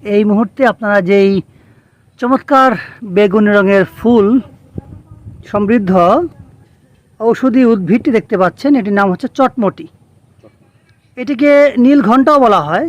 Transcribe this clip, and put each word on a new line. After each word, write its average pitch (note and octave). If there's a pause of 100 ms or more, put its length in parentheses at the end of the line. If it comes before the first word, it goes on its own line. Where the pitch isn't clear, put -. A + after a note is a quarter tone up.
এই G#3
মুহূর্তে G#3
আপনারা G3+
যেই G3 (880)
চমৎকার C4 (440)
বেগুনি G#3
রঙের G3 (140)
ফুল A3 (1200)
সমৃদ্ধ G#3 (1300)
ঔষধি A#3
উদ্ভিদটি G#3+
দেখতে A3
পাচ্ছেন, F#3
এটির G3+
নাম G3+
হচ্ছে F3+
চটমটি। B3 (1300)
এটিকে C4+ (260)
নীল C4+
ঘণ্টাও C4
বলা G#3
হয় F3